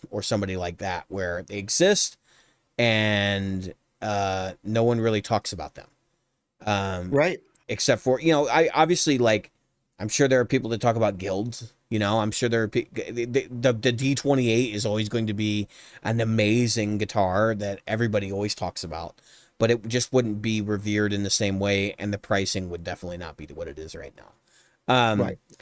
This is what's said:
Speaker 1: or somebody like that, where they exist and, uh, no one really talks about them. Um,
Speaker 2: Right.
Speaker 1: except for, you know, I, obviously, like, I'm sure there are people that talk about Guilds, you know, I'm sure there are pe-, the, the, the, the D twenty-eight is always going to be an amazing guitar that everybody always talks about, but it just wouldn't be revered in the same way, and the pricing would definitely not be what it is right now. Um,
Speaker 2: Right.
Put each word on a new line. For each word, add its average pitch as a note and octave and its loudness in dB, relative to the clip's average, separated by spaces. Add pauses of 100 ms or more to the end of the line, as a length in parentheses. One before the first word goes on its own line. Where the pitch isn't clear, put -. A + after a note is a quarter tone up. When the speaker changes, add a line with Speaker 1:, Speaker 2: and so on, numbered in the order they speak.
(120)
Speaker 1:
or G#2+ -4
somebody G2 -2
like F2 -6
that, F#2 -6
where F#2 -4
they G2+ -10
exist F3 2 (600)
and, G2+ 0 (280)
uh, F#2+ -2 (100)
no A2+ 0
one A#2 2
really A2 2
talks - -2
about D2+ -12
them. - -18 (800)
Um, F#2+ -2
Speaker 2:
Right. D3+ 2 (260)
Speaker 1:
except A2+ 0
for, B2+ 2
you D#3+ 2
know, D3 4
I, D3+ 4
obviously, D#3 4
like, A2 2 (480)
I'm G#2+ -4
sure C#3+ 2
there C3 6
are A#2+ 2
people B2+ 0
that A2+ -2
talk A#2 2
about G#2 0
Guilds, G2+ -6 (160)
you A2 0
know, G#2 2
I'm G#2+ 0
sure B2 -2
there A2+ 2
are G#2+ 0
pe-, - -2
the, A#2 -6
the, B2 -2
the, B2 0
the A#2 2
D C3 0
twenty-eight B2+ 2
is G#2 -4
always G#2+ 0
going A2+ -2
to G#2+ -2
be G#2 -2 (360)
an A2+ 0
amazing A2 2
guitar G#2 2
that G2+ -6
everybody G#2+ 0
always G2+ -2
talks - -6
about, E2 -10 (380)
but A2+ 4
it A2+ 0
just A#2+ -2
wouldn't A2 2
be A2 0
revered G#2 0
in G2+ -2
the G2 -2
same G2 0
way, G2+ 2
and G2+ -4
the G2+ -4
pricing F#2+ -2
would E2+ -8
definitely F2 -10
not E2 -12
be D#2 -14
what D#2 -12
it C#2+ -12
is D#2+ -14
right - -16
now. - -8
Um, A#2 4
Speaker 2:
Right. F#2 -2 (220)